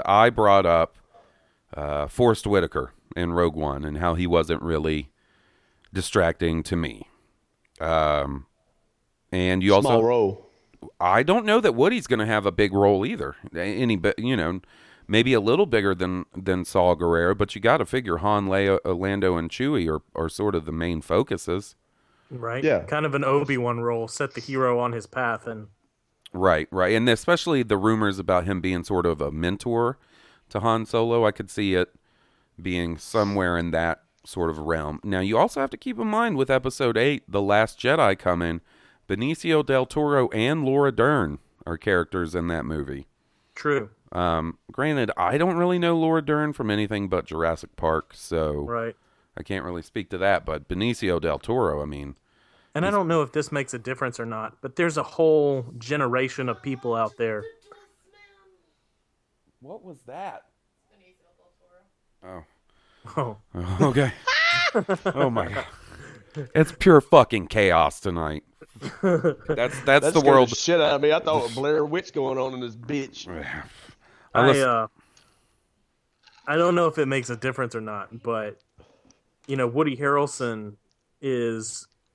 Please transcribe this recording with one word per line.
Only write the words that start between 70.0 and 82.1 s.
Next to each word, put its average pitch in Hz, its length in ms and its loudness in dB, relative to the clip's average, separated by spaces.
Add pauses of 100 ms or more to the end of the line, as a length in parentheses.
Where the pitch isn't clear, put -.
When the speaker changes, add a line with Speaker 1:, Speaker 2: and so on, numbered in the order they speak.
Speaker 1:
the 143 120 2
Speaker 2:
scared 156 120 6
Speaker 1:
world. 131 260 8
Speaker 2:
the 120 60 -4
shit 170 240 2
out 151 140 4
of 139 80 -2
me. 147 100 4
I 160 80 4
thought 143 340 0
Blair 147 300 0
Witch 170 300 -6
going 131 240 -2
on 131 160 -4
in 127 60 -10
this 117 140 -10
bitch. 131 520 -8
Speaker 1:
Yeah. 80 380 -12 (680)
Speaker 3:
I, 123 60 2
Speaker 1:
Unless 135 240 6
Speaker 3:
uh, 113 220 0 (1600)
I 143 100 0
don't 175 180 4
know 175 120 4
if 156 100 0
it 151 80 2
makes 135 240 -2
a 120 80 -6
difference 127 380 -4
or 113 80 -8
not, 107 400 -12
but, 110 360 -6 (880)
you 139 100 -6
know, 127 100 0
Woody 139 280 0
Harrelson 123 800 -2 (440)
is 117 680 -4 (280)